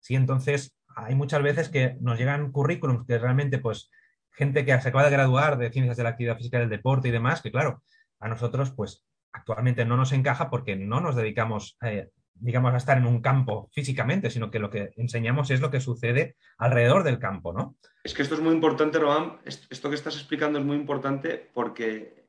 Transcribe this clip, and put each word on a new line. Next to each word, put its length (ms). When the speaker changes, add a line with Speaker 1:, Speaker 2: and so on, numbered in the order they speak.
Speaker 1:
Sí, 160
entonces, 580
hay 260
muchas 300
veces 240
que 320
nos 180
llegan 320
currículums 560
que 100
realmente, 420
pues, 340
gente 320
que 160
se 80
acaba 160
de 80
graduar 440
de 140
Ciencias 260
de 60
la 60
Actividad 280
Física 200
y 60
del 60
Deporte 380
y 60
demás, 300
que 100
claro, 320
a 100
nosotros, 440
pues, 320
actualmente 520
no 120
nos 160
encaja 380
porque 260
no 240
nos 140
dedicamos, 680
eh, 280
digamos, 400
a 20
estar 220
en 80
un 160
campo 500
físicamente, 580
sino 200
que 80
lo 120
que 260
enseñamos 560
es 80
lo 100
que 100
sucede 560
alrededor 460
del 160
campo, 320
¿no? 240
Speaker 2:
Es 120
que 80
esto 120
es 60
muy 120
importante, 460
Roam. 460
Est-, 260
esto 180
que 60
estás 220
explicando 420
es 60
muy 120
importante 800
porque 760